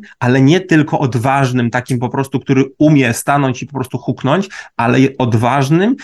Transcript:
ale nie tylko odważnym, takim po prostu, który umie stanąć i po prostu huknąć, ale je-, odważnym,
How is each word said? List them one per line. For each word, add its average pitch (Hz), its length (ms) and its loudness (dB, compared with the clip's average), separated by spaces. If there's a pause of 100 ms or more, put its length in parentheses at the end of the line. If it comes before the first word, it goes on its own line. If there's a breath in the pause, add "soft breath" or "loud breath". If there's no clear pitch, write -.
(180 loud breath)
ale 123 220 2
nie 151 200 4
tylko 156 380 0
odważnym, 127 720 -2
takim 123 280 -4
po 120 100 -4
prostu, 135 320 -4
który 135 240 0 (140)
umie 143 340 4
stanąć 139 500 -2
i 123 40 -12
po - 60 -18
prostu 131 260 -8
huknąć, 143 500 -2 (280 loud breath)
ale 120 240 2
je-, 131 180 2
odważnym, 131 840 0